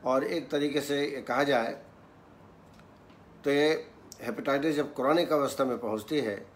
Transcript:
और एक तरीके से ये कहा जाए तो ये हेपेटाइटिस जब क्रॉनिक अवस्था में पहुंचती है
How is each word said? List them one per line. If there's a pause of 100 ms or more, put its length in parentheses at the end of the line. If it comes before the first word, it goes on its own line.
और
एक
तरीके
से
ये
कहा
जाए (1700)
तो
ये (520)
हेपेटाइटिस
जब
क्रॉनिक
अवस्था
में
पहुंचती
है